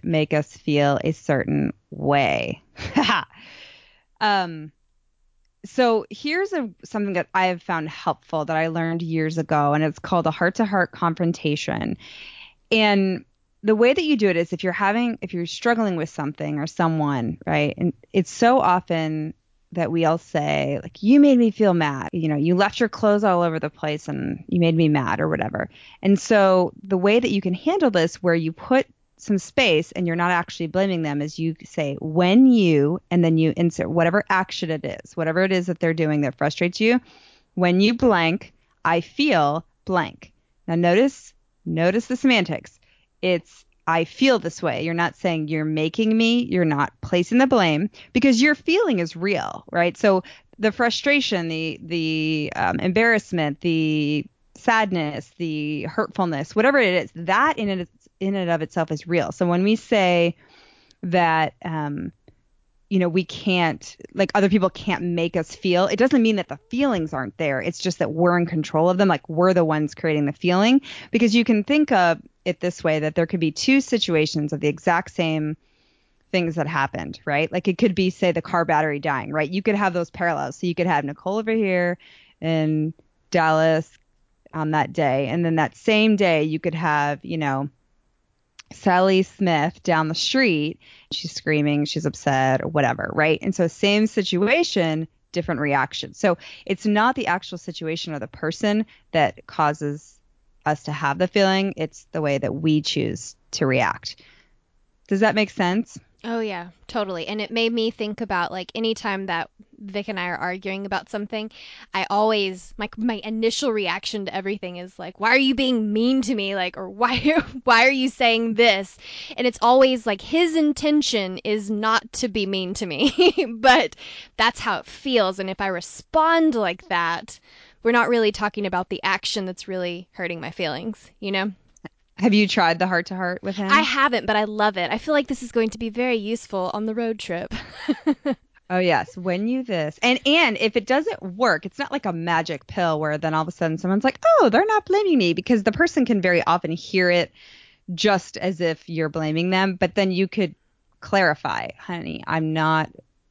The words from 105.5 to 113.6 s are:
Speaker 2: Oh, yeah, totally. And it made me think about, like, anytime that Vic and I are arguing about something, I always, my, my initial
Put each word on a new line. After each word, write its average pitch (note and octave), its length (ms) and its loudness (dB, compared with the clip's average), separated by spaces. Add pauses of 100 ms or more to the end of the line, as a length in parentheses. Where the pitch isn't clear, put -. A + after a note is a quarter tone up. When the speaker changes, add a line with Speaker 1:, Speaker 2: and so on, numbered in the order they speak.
Speaker 2:
Oh, A#3 160 -6
yeah, F#3 300 -8 (180)
totally. F#3+ 400 -4
And G#3+ 120 -6
it G#3 120 -8
made A#3 200 0
me A3+ 200 0
think G#3 280 -8
about, F#3+ 320 -4
like, F#3 240 -10
anytime G#3+ 520 -4
that E3+ 220 -4 (280)
Vic G3+ 320 -8
and F#3+ 100 -6
I F3+ 60 -4
are F3 100 -4
arguing F#3+ 500 -6
about G3 240 -8
something, G#3+ 420 -8 (420)
I F#3+ 160 -2
always, G3+ 640 0
my, G#3+ 220 -8
my A3 260 -2
initial A3+ 480 -2